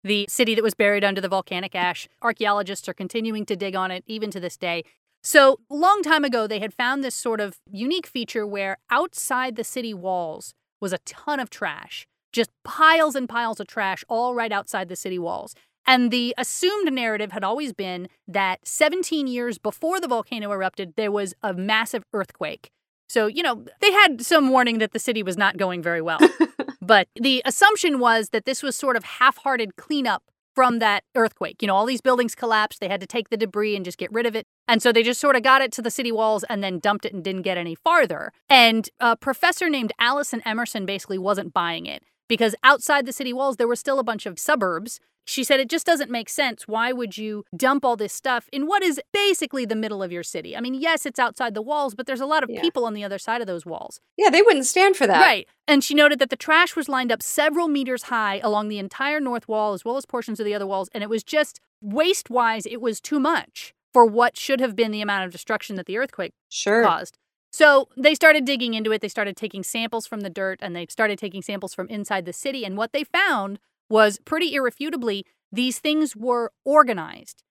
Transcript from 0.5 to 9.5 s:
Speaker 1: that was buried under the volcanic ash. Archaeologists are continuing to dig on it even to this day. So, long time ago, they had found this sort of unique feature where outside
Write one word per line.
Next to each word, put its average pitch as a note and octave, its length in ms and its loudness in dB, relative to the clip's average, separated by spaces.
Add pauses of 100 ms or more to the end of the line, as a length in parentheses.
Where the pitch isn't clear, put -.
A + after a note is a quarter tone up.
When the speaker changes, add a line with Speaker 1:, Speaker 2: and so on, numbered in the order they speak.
Speaker 1:
that G#3+ 80 2
was G#3+ 120 0
buried G3+ 280 2
under G3 180 0
the F#3 80 -6
volcanic F#3 460 -4
ash. F3+ 320 -4 (160)
Archaeologists G#3 680 -2
are F#3 60 -8
continuing A3 520 -6
to G3+ 100 -4
dig F#3+ 180 -6
on F#3 160 -2
it F#3 160 -10
even G#3+ 240 -8
to G3 100 -10
this F3 160 -8
day. E3+ 280 -4 (380)
So, C4+ 360 6 (120)
long F4+ 320 2
time D#4 200 2
ago, A#3+ 240 -2
they G#3 140 -6
had G#3+ 120 -8
found C4 300 -4
this B3+ 120 -6
sort A3+ 260 -4
of G3+ 160 -6 (120)
unique B3+ 380 -6
feature A#3 400 -6
where G3 300 -6 (140)
outside B3+ 680 -2